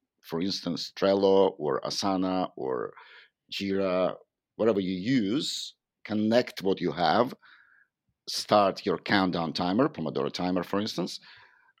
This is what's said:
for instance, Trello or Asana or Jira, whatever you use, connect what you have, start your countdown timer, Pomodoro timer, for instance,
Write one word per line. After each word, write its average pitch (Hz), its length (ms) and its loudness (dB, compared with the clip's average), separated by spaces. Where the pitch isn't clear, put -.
for 85 200 -6
instance, 87 540 -6
Trello 98 640 4
or 71 220 -2
Asana 92 760 -2
or 64 380 -6
Jira, 95 640 -2
whatever 107 240 2
you 95 140 -2
use, 113 840 -2
connect 110 580 0
what 92 180 0
you 87 120 0
have, 87 420 2
start - 580 2
your 85 120 0
countdown 90 540 0
timer, 95 360 0
Pomodoro 69 440 -4
timer, 90 300 -2
for 98 160 -4
instance, 110 400 -6